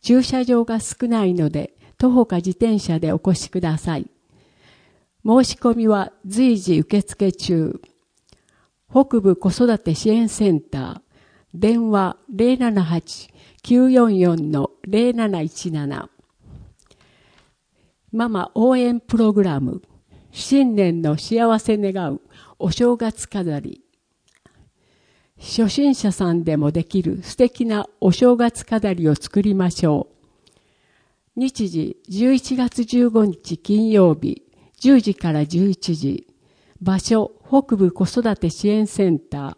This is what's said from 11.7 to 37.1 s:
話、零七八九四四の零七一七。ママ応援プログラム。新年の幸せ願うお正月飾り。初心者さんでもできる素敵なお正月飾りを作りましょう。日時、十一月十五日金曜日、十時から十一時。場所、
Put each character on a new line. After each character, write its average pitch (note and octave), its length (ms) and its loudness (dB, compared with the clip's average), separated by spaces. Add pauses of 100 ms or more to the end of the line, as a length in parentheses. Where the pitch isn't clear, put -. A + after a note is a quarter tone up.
話、 G3 260 0 (140)
零 A#3+ 260 0
七 A3+ 280 0
八 - 440 -6 (360)
九 B3+ 260 4
四 A#3+ 260 4
四 E3+ 360 2
の C#3 180 -2 (160)
零 A3+ 260 0
七 G#3 300 -2
一 D#3 300 -8
七。 C#3+ 360 -6 (2000)
マ A3+ 160 -4
マ G#3 260 -6
応 B3+ 220 4
援 A#3+ 240 0
プ - 160 -4
ロ A3 160 4
グ G3+ 100 2
ラ D#3+ 160 0
ム。 - 240 -6 (480)
新 C4 460 0
年 E3+ 260 0
の D3+ 160 0
幸 A3+ 400 0
せ G#3+ 180 0
願 F#3+ 360 -4
う - 80 -10 (400)
お F3+ 100 -2
正 A#3+ 260 0
月 A3+ 320 -6
飾 F3 300 -4
り。 - 240 -14 (1500)
初 - 320 -2
心 C#4 280 2
者 G3+ 160 -2
さ F3 200 -2
ん E3+ 120 -2
で D#3 120 0
も D3 140 0
で E3 140 -2
き F#3+ 180 -2
る E3+ 220 -6
素 - 120 -16
敵 B3 300 0
な G#3+ 220 -4 (120)
お F#3 120 4
正 B3 240 4
月 A#3 280 -2
飾 G#3+ 280 -2
り E3+ 160 0
を D3 80 2
作 - 260 -2
り G3+ 120 2
ま F#3 180 0
し - 120 -4
ょ D3+ 300 0
う。 - 40 -20 (1200)
日 B3 300 -4
時、 E3 260 -6 (120)
十 A#3 260 0
一 B3+ 220 -2
月 B3 280 -2
十 A#3+ 260 2
五 A3 140 4
日 F3 340 -6
金 G#3+ 320 0
曜 F#3 260 4
日、 - 260 -6 (380)
十 C4+ 180 6
時 G#3 160 0
か F3 160 -4
ら D3+ 160 0
十 F3 240 0
一 F3+ 240 -4
時。 C#3 320 -6 (560)
場 F#3+ 160 0
所、 A3 320 0 (160)